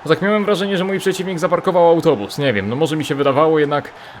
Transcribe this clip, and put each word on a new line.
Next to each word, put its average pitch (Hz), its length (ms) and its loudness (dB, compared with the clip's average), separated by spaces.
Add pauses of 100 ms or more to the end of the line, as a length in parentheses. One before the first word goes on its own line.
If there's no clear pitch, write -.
No 147 40 -10
tak 156 140 2
miałem 208 220 0
wrażenie, 196 320 -2
że 180 80 -2
mój 190 140 -2
przeciwnik 185 400 -4
zaparkował 175 500 2
autobus, 151 500 2
nie 139 140 0
wiem, 101 160 -2
no 117 80 -2
może 151 200 0
mi 151 80 -4
się 147 100 -4
wydawało, 143 440 2
jednak 147 320 -2 (300)